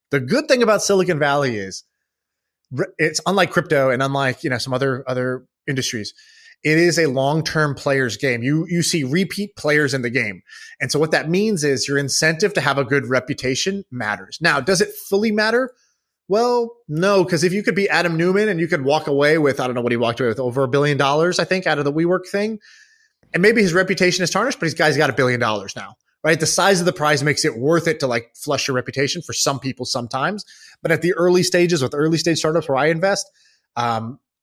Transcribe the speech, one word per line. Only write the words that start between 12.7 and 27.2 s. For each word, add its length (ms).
a 80
good 200
reputation 880
matters. 500
Now, 200
does 180
it 100
fully 220
matter? 400
Well, 440
no, 360
'cause 200
if 80
you 100
could 120
be 140
Adam 280
Neumann 320
and 100
you 80
could 180
walk 220
away 300
with, 240
I 60
don't 80
know 60
what 100
he 60
walked 220
away 100
with, 100
over 240
a 60
billion 280
dollars, 420
I 60
think, 220
out 120
of 60
the 80
WeWork 340
thing. 320
And 80
maybe 200
his 120
reputation 500
is 60
tarnished, 300
but 80
his 60
guy's 220
got 140
a 40
billion 280
dollars 340
now, 200
right? 160
The 60
size 340
of 60
the 80
prize 300